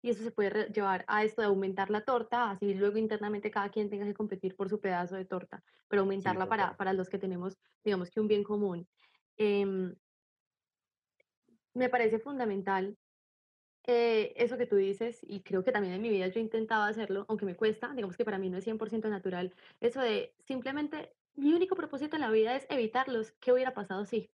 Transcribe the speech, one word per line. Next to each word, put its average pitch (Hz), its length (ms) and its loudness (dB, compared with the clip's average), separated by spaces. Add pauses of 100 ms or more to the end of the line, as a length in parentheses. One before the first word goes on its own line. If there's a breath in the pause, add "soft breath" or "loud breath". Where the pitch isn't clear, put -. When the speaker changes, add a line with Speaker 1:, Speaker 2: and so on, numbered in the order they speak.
Speaker 1:
Y 240 100 0
eso 214 120 0
se 226 80 -4
puede 202 200 2
re-, 214 180 0
llevar 196 380 0
a 214 160 4
esto 220 180 0
de 208 60 4
aumentar 196 420 2
la 214 120 0
torta, 240 500 0
así 196 220 0
luego 202 240 2
internamente 208 540 -2
cada 202 180 -2
quien 208 200 -2
tenga 202 160 -4
que 202 80 -2
competir 190 420 -4
por 196 140 -4
su 208 100 -2
pedazo 180 360 -2
de 185 100 -6
torta, 180 380 -10 (240 soft breath)
pero 202 140 2
Speaker 2:
Sí, - 40 2
Speaker 1:
aumentarla 190 420 0
para, 208 160 2
Speaker 2:
total. - 140 -2
Speaker 1:
para 190 160 0
los 185 160 -2
que 196 100 -4
tenemos, 185 380 -6 (260)
digamos 185 280 0
que 220 100 -2
un 214 60 2
bien 208 160 4
común. 202 440 -2 (500 soft breath)
Em, 196 580 2 (1800)
me 247 160 0
parece 226 300 2
fundamental, 202 760 -2 (920)
eh, 233 500 4
eso 240 200 2
que 240 80 0
tú 202 100 2
dices, 202 480 2
y 202 200 -10
creo 185 200 0
que 254 80 2
también 196 220 0
en 190 80 -4
mi 233 80 0
vida 185 180 2
yo 190 120 -2
he 226 40 0
intentado 220 400 0
hacerlo, 208 440 -2
aunque 214 180 -2
me 180 100 -4
cuesta, 220 380 0
digamos 202 240 -6
que 233 80 0
para 196 140 -2
mí 185 100 -2
no 180 80 -4
es 196 60 -6
cien 220 140 -4
por 220 120 -6
ciento 220 200 -2
natural, 185 440 -4 (260 loud breath)
eso 247 220 0
de 214 380 0
simplemente, 269 760 -6 (220)
mi 294 180 4
único 370 220 2
propósito 302 400 -6
en 311 60 -2
la 226 100 0
vida 220 240 4
es 262 140 -6
evitarlos, 240 720 -2
¿qué 254 100 2
hubiera 254 220 4
pasado 196 320 -6
si? - 340 -4